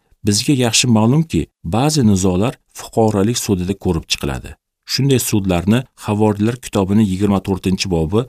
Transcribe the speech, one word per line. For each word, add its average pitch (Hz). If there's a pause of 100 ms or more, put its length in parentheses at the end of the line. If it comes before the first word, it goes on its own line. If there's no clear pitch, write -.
(240)
bizga 104
yaxshi 123
ma'lumki, 113 (160)
ba'zi 135
nizolar 98 (140)
fuqarolik 110
sudida 92
ko'rib 85
chiqiladi. 65 (360)
Shunday 131
sudlarni 98 (140)
Havoriylar 107
kitobining 101
yigirma 98
to'rtinchi 95
bobi 85